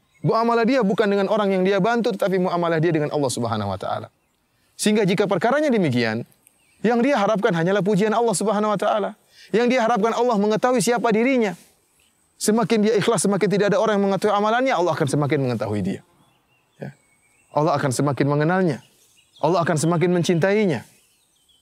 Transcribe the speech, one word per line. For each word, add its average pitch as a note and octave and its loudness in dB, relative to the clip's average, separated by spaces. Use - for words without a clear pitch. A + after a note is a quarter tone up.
Muamalah A#3 2
dia C4 2
bukan G#3 0
dengan G3 0
orang G3+ 0
yang F#3 0
dia G3 2
bantu, A#3 0
tetapi F#3+ -2
muamalah E3+ 0
dia F3 2
dengan D3+ -2
Allah C#3+ 0
Subhanahu G#2+ -4
wa F#2+ -6
taala. A2 -8
Sehingga G#3+ 0
jika G3 0
perkaranya C4 0
demikian, B2 0
yang A#3 2
dia C4 2
harapkan G#3 0
hanyalah F3 0
pujian G#3+ 2
Allah A3 0
Subhanahu G#3 -2
wa F#3+ -4
taala. G3+ -2
Yang A#3+ 2
dia - 2
harapkan A3+ 0
Allah A#3 0
mengetahui G#3+ 0
siapa A#3 0
dirinya. A3+ 0
Semakin G#3+ 0
dia - 2
ikhlas, A3 2
semakin G3+ 0
tidak G3+ 0
ada G3 2
orang G#3 2
yang G3 0
mengetahui G3 0
amalannya, A3+ 0
Allah E3+ 0
akan D#3+ 0
semakin D3 0
mengetahui A2+ -4
dia. F#2+ -6
Ya. C#3+ -14
Allah D3+ 0
akan C#3 -2
semakin C#3 -2
mengenalnya. D3+ 0
Allah E3+ 0
akan E3 -2
semakin E3 0
mencintainya. F3+ 0